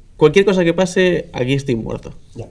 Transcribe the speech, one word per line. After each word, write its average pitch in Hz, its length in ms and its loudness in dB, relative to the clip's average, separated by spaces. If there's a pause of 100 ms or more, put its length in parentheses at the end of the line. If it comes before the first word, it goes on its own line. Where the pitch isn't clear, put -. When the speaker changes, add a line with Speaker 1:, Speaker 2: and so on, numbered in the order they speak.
(160)
Speaker 1:
"Cualquier 160 300 4
cosa 185 180 2
que 165 120 2
pase, 180 580 0
aquí 127 200 -2
estoy 135 220 -2
muerto". 113 380 -8 (220)
Speaker 2:
Ya. 113 160 -14